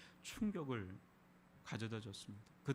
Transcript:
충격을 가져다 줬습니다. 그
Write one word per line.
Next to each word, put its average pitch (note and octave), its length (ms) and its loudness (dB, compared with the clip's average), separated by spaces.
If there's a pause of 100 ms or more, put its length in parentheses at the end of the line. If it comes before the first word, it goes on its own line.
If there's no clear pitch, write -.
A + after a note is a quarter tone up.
(220)
충격을 C3 760 2 (680)
가져다 A2 360 0
줬습니다. G#2 460 -8 (180)
그 C#3 120 4